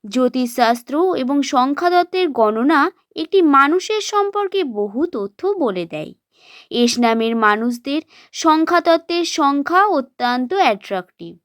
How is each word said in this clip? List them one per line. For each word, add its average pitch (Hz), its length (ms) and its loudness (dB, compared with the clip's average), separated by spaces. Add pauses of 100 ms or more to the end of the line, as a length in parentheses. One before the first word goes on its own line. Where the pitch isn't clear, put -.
জ্যোতিষশাস্ত্র 240 920 -2 (220)
এবং 262 200 -2 (120)
সংখ্যাতত্ত্বের 349 800 0
গণনা 233 500 2 (340)
একটি 330 240 0 (120)
মানুষের 339 540 2
সম্পর্কে 403 540 -2 (140)
বহু 208 340 -4
তথ্য 202 340 -10 (160)
বলে 190 300 -2
দেয়। 156 260 -12 (600)
এস 240 260 2
নামের 226 380 2
মানুষদের 240 640 0 (320)
সংখ্যাতত্ত্বের 330 1000 0
সংখ্যা 285 500 0 (100)
অত্যন্ত 247 640 -4
অ্যাট্রাকটিভ। 196 760 -2 (120)